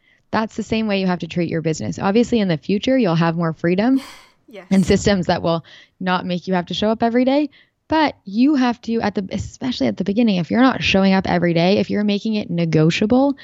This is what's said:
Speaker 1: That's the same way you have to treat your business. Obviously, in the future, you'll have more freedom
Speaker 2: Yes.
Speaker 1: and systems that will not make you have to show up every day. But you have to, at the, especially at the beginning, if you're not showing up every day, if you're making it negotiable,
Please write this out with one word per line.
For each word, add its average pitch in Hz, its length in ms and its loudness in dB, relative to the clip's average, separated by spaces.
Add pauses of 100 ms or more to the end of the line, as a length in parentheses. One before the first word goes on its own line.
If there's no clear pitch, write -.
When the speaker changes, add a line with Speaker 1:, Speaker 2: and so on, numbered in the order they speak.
(300)
Speaker 1:
That's 214 260 -4
the 226 60 -6
same 220 260 -4
way 196 120 0
you 190 60 0
have 180 140 0
to 175 60 -10
treat 165 220 -4
your 165 140 -4
business. 160 360 -4
Obviously, 220 420 2
in 196 80 0
the 160 100 0
future, 233 400 0
you'll 185 160 2
have 165 200 2
more 165 200 -2
freedom 208 480 0 (440)
Speaker 2:
Yes. 190 240 -20
Speaker 1:
and 190 140 4
systems 196 420 0
that 175 160 -2
will 170 220 -2 (340)
not 185 280 -2
make 180 200 -4
you 185 80 -2
have 175 120 -2
to 180 80 -8
show 208 160 0
up 220 120 -2
every 233 220 2
day. 277 240 0 (400)
But 311 260 0 (100)
you 240 300 2
have 254 280 0
to, 226 180 -4
at 202 140 -2
the, 196 180 -4
especially 254 560 -6
at 208 80 -2
the 190 80 -4
beginning, 202 320 0
if 170 140 -2
you're 214 100 2
not 262 220 2
showing 190 300 2
up 190 140 2
every 170 280 0
day, 180 240 2
if 202 120 -2
you're 202 140 -2
making 208 300 -2
it 208 160 -6
negotiable, 170 920 2